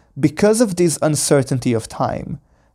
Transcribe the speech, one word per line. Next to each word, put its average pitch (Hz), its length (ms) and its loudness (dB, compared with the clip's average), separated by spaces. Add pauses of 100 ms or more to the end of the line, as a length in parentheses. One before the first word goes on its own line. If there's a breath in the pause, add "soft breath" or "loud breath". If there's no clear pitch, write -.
(180 soft breath)
because 202 440 2
of 196 160 0
this 175 240 2
uncertainty 139 720 0
of 113 160 -4
time, - 500 -6 (360)